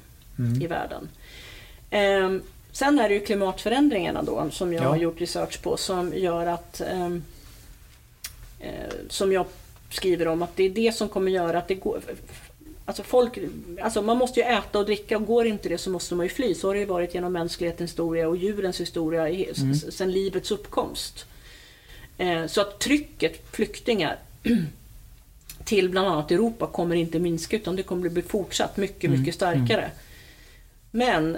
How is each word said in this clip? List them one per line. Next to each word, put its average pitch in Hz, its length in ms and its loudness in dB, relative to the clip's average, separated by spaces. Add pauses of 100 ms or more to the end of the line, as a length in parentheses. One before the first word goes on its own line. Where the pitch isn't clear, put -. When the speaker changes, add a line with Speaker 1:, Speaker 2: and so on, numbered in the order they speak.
(400)
Speaker 1:
Mm. 123 220 2
Speaker 2:
i 160 60 -2
världen. - 420 -6 (800)
Ehm, 196 520 4 (300)
sen 285 280 4
är 214 100 4
det 202 60 6
ju 202 100 0
klimatförändringarna 202 960 2
då, 147 280 -2
som 175 220 -2
jag 139 100 0
Speaker 1:
Ja. 131 60 4
Speaker 2:
har 156 80 4
gjort 165 240 0
research 165 400 -4
på, 160 160 0
som 180 380 -2
gör 170 300 0
att, 170 360 -6
ehm, 175 420 -4 (1400)
eh, - 340 -10 (160)
som 196 220 2
jag 185 140 2 (440)
skriver 165 380 2
om, 165 140 0
att 160 140 -4
det 190 80 4
är 190 60 4
det 220 260 2
som 214 140 -2
kommer 190 220 0
göra 170 260 2
att 170 100 -2
det 190 80 0
går, - 260 -4 (840)
alltså 202 180 -8
folk, 247 340 4 (440)
alltså 220 200 0
man 220 160 4
måste 247 220 2
ju 233 60 4
äta 214 340 2
och 202 60 4
dricka, 208 320 0
och 214 80 0
går 233 220 4
inte 202 220 -2
det 170 80 0
så 190 120 -4
måste 175 260 -2
man 175 100 2
ju 185 40 0
fly. 214 260 0
Så 190 120 -2
har 196 60 2
det 202 60 2
ju 202 60 0
varit 175 280 0
genom 180 200 -2
mänsklighetens 170 580 -2
historia 165 360 0
och 175 100 2
djurens 190 440 -2
historia 165 480 0
i, 185 200 -2
s-, - 80 -6
Speaker 1:
Mm. 135 140 2
Speaker 2:
s-, 151 260 -2
sen 185 140 0
livets 190 400 -2
uppkomst. - 760 -6 (920)
Eh, 170 300 0
så - 140 2
att 202 180 -2
trycket 269 600 0 (100)
flyktingar 202 680 0 (260)
<clears throat> - 1200 -4
till 185 260 4
bland 190 180 2
annat 151 240 2
Europa 202 360 2
kommer 170 280 0
inte 165 240 0
minska, 170 360 0
utan 220 200 -2
det 190 80 -2
kommer 180 260 -2
bli 170 120 -2
fortsatt - 560 -2
mycket, 196 260 -4
Speaker 1:
Mm. 139 160 4
Speaker 2:
mycket 156 160 0
starkare. 131 480 2
Speaker 1:
Mm. 151 80 -6 (1000)
Speaker 2:
Men, 170 460 2